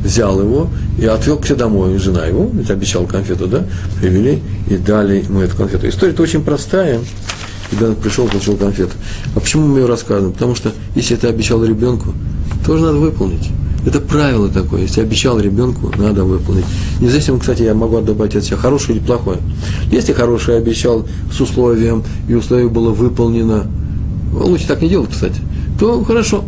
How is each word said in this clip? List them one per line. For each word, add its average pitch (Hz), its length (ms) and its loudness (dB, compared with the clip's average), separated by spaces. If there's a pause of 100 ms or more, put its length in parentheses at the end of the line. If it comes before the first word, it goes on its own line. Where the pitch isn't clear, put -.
взял 101 360 2
его 127 300 0 (280)
и 113 80 0
отвел 113 320 2
к - 80 -4
себе 139 120 0
домой. 101 380 2
И - 20 0
жена 92 280 0
его, 104 280 0
ведь 104 180 -2
обещала 95 340 0
конфету, 92 420 -2
да, 139 180 0 (340)
привели 101 400 2 (300)
и 98 80 2
дали 98 500 2
ему 95 140 0
эту 90 160 0
конфету. - 320 0
История-то 170 340 2
очень 156 180 0
простая. 147 600 0 (720)
Ребенок 107 280 0
пришел, 113 280 0
получил 101 280 0
конфету. 98 360 0 (440)
А - 40 2
почему 156 280 2
мы 139 120 4
ее 127 80 4
рассказываем? 101 460 0
Потому 123 200 0
что 113 180 -4 (220)
если - 220 0
ты 117 120 0
обещал 113 360 2
ребенку, 113 500 0 (520)
тоже 160 180 2
надо 156 140 2
выполнить. 147 520 0 (360)
Это - 140 0
правило 135 500 2
такое. 95 320 0
Если 92 200 0
обещал - 380 2
ребенку, 104 580 0
надо 101 260 2
выполнить. 92 420 2 (340)
Независимо, 131 400 2
кстати, 117 240 0
я 110 100 2
могу 113 280 2
добавить 107 340 0
от 101 80 0
себя 98 140 -2
хорошее 127 400 0
или 101 80 -2
плохое. 117 320 0 (540)
Если - 220 2
хорошее 117 440 2
обещал 113 500 0 (240)
с - 100 -2
условием, 117 640 2 (240)
и 120 80 2
условие 123 340 2
было 113 220 2
выполнено, 113 720 2 (680)
лучше - 340 0
так 147 140 0
не 160 80 2
делать, 143 220 0
кстати, - 280 -2 (400)
то 233 240 2
хорошо. 220 440 0